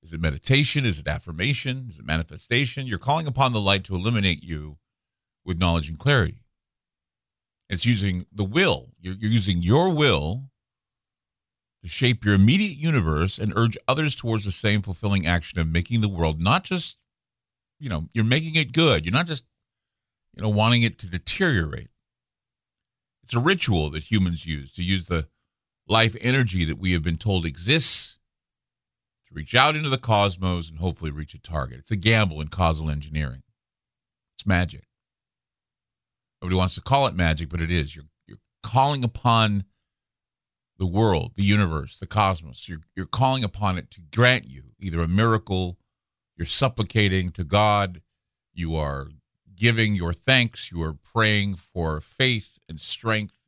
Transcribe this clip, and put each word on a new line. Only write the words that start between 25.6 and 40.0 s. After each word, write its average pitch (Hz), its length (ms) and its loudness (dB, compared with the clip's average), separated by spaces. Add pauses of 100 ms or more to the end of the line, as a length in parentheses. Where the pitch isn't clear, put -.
life 113 320 2
energy 113 460 0
that 78 140 -6
we 92 140 0
have 82 100 0
been 82 140 -2
told 92 280 -2
exists 87 720 0 (1080)
to - 60 -20
reach 80 220 -10
out 147 200 4
into 151 140 -2
the 131 80 0
cosmos 92 720 0
and 80 80 -16
hopefully 82 320 -4
reach 76 240 -10
a - 60 -20
target. 65 400 -8
It's - 120 -10
a 110 40 0
gamble 95 460 2
in 76 80 -6
causal 80 420 0
engineering. 73 500 -6 (920)
It's - 100 -16
magic. 90 380 0 (1600)
Nobody 92 160 -2
wants 90 160 0
to - 80 -10
call 139 240 2
it - 80 0
magic, 82 360 0
but 82 120 -4
it 82 80 -2
is. 76 260 -2
You're, 73 100 -20 (200)
you're - 140 -20 (240)
calling 135 400 0
upon 110 600 2 (1160)